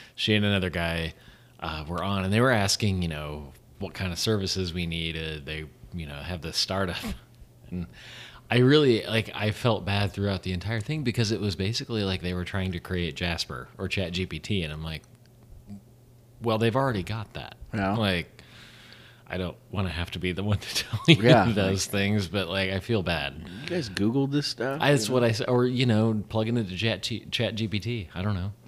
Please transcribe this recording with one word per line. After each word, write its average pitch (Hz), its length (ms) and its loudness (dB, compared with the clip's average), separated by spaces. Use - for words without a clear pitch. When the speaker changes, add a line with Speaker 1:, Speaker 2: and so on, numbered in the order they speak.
Speaker 1:
she - 220 2
and 104 100 4
another 95 240 2
guy, 82 460 -2
uh, 80 280 -6
were 85 160 -4
on, 98 220 -2
and 95 60 0
they 110 100 4
were 131 100 4
asking, 98 500 2
you 85 60 0
know, 76 460 -8
what 92 160 -8
kind 92 160 -4
of 85 80 -6
services 95 560 0
we 87 100 -2
needed. 80 600 -4
They, 78 180 -8
you 85 140 -8
know, 73 80 -10
have 76 300 -8
this 80 140 -8
startup. 95 420 -2
<laughs> - 60 -8
And 90 160 -6
I 117 80 6
really, 127 460 8
like, 110 280 0
I 107 180 -2
felt 104 340 0
bad 101 260 0
throughout 101 320 -2
the 92 80 -2
entire 98 300 -2
thing 156 220 -4
because 113 280 0
it 101 100 0
was 101 140 0
basically 107 480 -2
like 92 180 0
they 90 140 -2
were 90 100 -2
trying 95 280 -2
to 87 60 -6
create 87 360 -4
Jasper 80 540 -6
or 95 80 -4
Chat 90 240 -4
G 90 160 -2
P 82 120 -8
T, 98 240 -2
and 76 100 -6
I'm 78 100 -8
like, 80 180 -8
"Well, 110 160 2
they've 113 160 4
already 131 260 2
got 107 320 -8
that." - 220 -12
Speaker 2:
Yeah. 101 220 0
Speaker 1:
Like, 95 460 0
I 90 60 -4
don't 90 180 -4
wanna 95 180 -2
have 85 220 -4
to 90 80 -6
be 90 140 0
the 95 100 -4
one 104 160 2
to - 160 -8
<laughs> - 80 -2
tell - 240 -6
you 127 160 10
Speaker 2:
Yeah, 117 300 8
Speaker 1:
those 98 340 2
Speaker 2:
like, - 40 -10
Speaker 1:
things, 101 360 2
but, 87 220 -2
like, 95 220 0
I 95 100 -2
feel 110 200 0
bad. 78 440 -4
Speaker 2:
you - 60 -8
guys 165 200 -4
Googled 120 420 0
this 143 140 0
stuff, 135 360 -4
Speaker 1:
I, 143 100 4
that's 117 160 4
Speaker 2:
you 127 60 0
Speaker 1:
what 123 80 4
Speaker 2:
know? 120 60 6
Speaker 1:
I - 20 4
s-, 107 120 0
or, 123 240 4
you 127 200 2
know, 110 420 4
plug 110 220 0
it 120 80 2
into 92 180 -2
Chat 92 280 -2
G-, - 280 -6
Chat 110 240 -2
G 110 140 -2
P 104 100 -2
T. 110 340 -6
I 87 80 -6
don't 104 140 0
know. 92 160 -2